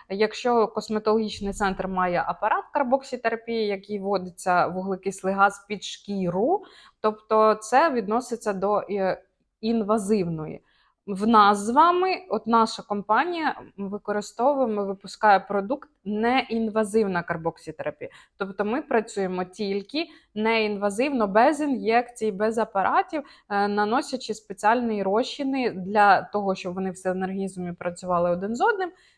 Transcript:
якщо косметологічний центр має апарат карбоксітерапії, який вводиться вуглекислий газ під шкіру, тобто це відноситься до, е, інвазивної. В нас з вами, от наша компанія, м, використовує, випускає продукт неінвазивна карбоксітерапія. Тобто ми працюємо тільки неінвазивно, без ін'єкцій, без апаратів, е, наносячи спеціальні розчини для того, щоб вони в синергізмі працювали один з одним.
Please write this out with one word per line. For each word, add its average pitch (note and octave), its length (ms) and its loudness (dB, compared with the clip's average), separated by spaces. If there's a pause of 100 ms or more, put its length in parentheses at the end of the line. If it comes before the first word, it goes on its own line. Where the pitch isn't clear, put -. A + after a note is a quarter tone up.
якщо G#3+ 600 2
косметологічний G#3+ 880 -2
центр F#3+ 320 -2
має F#3 380 0
апарат B3+ 460 -2
карбоксітерапії, A#3 920 -2
який G3+ 320 -6
вводиться F3+ 680 0
вуглекислий F#3+ 680 -4
газ G3 340 2
під G#3 160 -8
шкіру, G3+ 800 -2 (360)
тобто A3 540 2
це C4+ 360 2
відноситься A3+ 640 -4
до, G3 260 0 (120)
е, F#3+ 320 -2 (380)
інвазивної. G3 1000 -2 (460)
В G3+ 200 -4
нас G#3 320 6
з G3+ 120 -4
вами, F4 380 4 (220)
от G#3+ 160 -4
наша A3+ 360 2
компанія, C#4 800 -2 (180)
м, G3 100 -6
використовує, G#3 800 -2
випускає G3+ 720 2
продукт G3+ 480 -4 (160)
неінвазивна A3 1200 0
карбоксітерапія. D#3+ 880 -8 (260)
Тобто G3 280 -4
ми A#3 180 -2
працюємо F#3+ 640 -2
тільки G3 640 -4 (280)
неінвазивно, G#3+ 920 0
без B3 340 4
ін'єкцій, A3+ 720 0
без G#3+ 260 -2
апаратів, B3+ 640 0 (260)
е, G3+ 200 0
наносячи G#3+ 680 -2
спеціальні A3 680 0
розчини B3 680 -2
для G3 520 4
того, G3 320 -2
щоб F3+ 200 -8
вони F#3+ 160 -4
в F3+ 60 -12
синергізмі F#3 760 -6
працювали F3 580 -2
один G3 260 -2
з C4 40 -8
одним. F#4+ 300 0 (280)